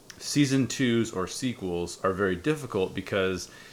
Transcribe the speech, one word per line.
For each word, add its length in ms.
season 500
twos 440
or 140
sequels 760
are 80
very 240
difficult 580
because 560